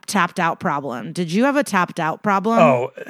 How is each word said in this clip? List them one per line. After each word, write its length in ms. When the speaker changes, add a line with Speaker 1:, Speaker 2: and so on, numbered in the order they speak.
Speaker 1:
tapped 340
out 200
problem. 520
Did 200
you 140
have 100
a 80
tapped 360
out 220
problem? 380
Speaker 2:
Oh, 320